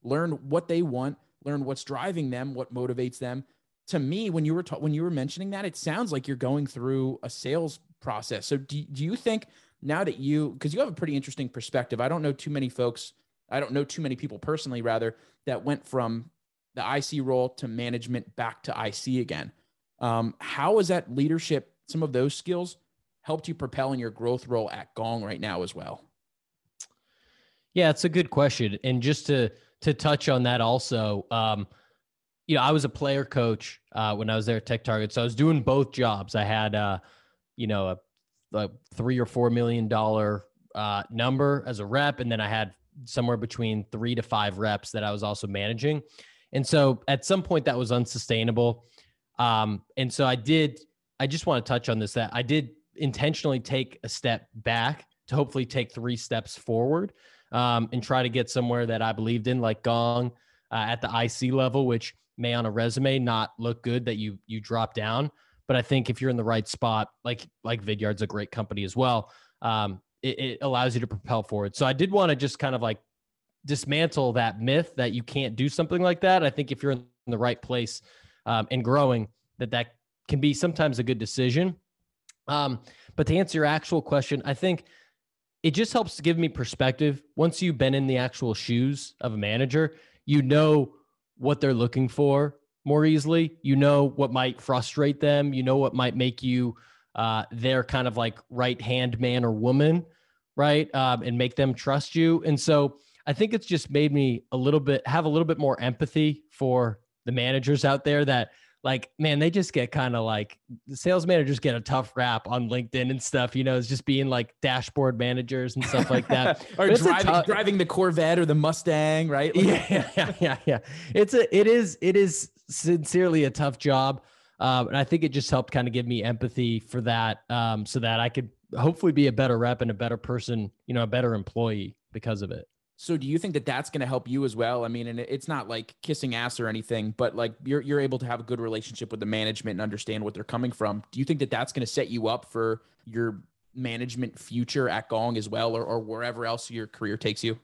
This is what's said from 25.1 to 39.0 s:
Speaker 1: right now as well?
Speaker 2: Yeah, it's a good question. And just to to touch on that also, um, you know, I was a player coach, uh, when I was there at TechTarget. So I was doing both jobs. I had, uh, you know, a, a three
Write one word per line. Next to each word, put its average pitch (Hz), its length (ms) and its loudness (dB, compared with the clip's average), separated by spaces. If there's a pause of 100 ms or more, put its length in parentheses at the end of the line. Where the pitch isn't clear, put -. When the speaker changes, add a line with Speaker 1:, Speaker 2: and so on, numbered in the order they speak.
Speaker 1:
right 98 160 -8
now 92 240 -4
as 87 120 -8
well? 90 280 -12 (1700)
Speaker 2:
Yeah, 170 160 6
it's 151 140 0
a 175 40 2
good 160 220 0
question. 123 540 2
And 127 180 0
just 143 240 0
to 127 240 2 (320)
to 151 120 2
touch 147 340 0
on 127 160 2
that 123 160 2
also, 113 680 0
um, 110 360 -2 (800)
you 151 100 2
know, 123 60 4
I 143 100 4
was 151 120 2
a 135 40 0
player 139 360 -2
coach, 117 560 -2 (140)
uh, 107 220 -2
when 110 140 -2
I 110 60 2
was 107 100 -2
there 117 100 0
at 110 100 -6
TechTarget. 110 460 -2
So 123 80 -2
I 117 40 0
was 117 100 -4
doing 147 280 4
both 131 300 2
jobs. 107 420 -2
I 107 100 2
had, 107 300 0
uh, 101 240 0 (580)
you 117 100 -6
know, 101 220 0
a, - 720 -10
a 107 120 -4 (240)
three 123 240 -2